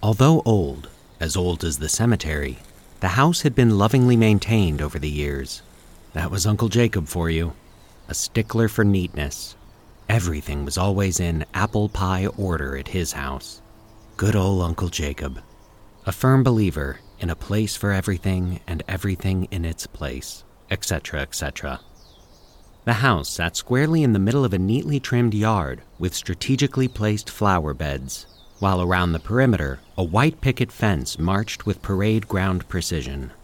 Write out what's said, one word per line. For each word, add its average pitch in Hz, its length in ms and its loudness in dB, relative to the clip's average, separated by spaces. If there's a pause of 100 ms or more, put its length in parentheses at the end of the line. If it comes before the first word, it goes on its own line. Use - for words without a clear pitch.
Although 123 420 4
old, 80 460 0 (280)
as 82 200 -2
old 90 260 0
as 80 140 -2
the 78 100 -6
cemetery, 78 680 0 (420)
the 92 80 0
house 135 320 2
had 139 140 2
been 113 240 6
lovingly 123 380 6
maintained 104 680 4
over 73 160 -4
the 76 120 -4
years. 73 520 -6 (500)
That 85 180 -4
was 95 160 0
Uncle 107 220 2
Jacob 104 400 2
for 82 220 -2
you, 82 240 0 (540)
a - 60 -8
stickler 113 540 0
for 110 160 2
neatness. 90 720 0 (520)
Everything 78 580 -2
was 71 100 -6
always 95 420 0
in 82 360 -2
apple 104 340 0
pie 95 380 0
order 76 500 -4
at 69 120 -10
his 87 240 -2
house. 69 500 -10 (560)
Good 104 180 2
old 95 260 2
Uncle 85 260 -2
Jacob. 71 520 -6 (640)
A - 80 -2
firm 131 300 4
believer 98 580 0 (200)
in 85 100 -4
a 80 60 -4
place 104 400 -2
for 101 160 0
everything 92 760 -2
and 82 220 -6
everything 92 640 -2
in 87 140 -4
its 82 220 -6
place, - 580 -10 (260)
et - 140 -4
cetera, 76 380 -4
et - 120 -10
cetera. 69 460 -8 (1040)
The 117 100 2
house 107 340 0
sat - 280 -4
squarely 156 460 2
in 127 100 4
the 104 60 4
middle 117 260 2
of 104 80 0
a 98 60 2
neatly 127 420 0
trimmed 123 320 2
yard 101 500 0 (160)
with 87 160 -2
strategically 131 760 0
placed 107 420 -2
flower 90 420 0
beds, 69 540 -6 (320)
while 95 240 2
around 90 300 2
the 82 80 -2
perimeter, 101 600 0 (160)
a 95 80 0
white 113 360 2
picket 131 300 0
fence 87 480 -2
marched 95 460 -2
with 101 180 -2
parade 107 460 0
ground 92 400 0
precision. 69 640 -6 (120)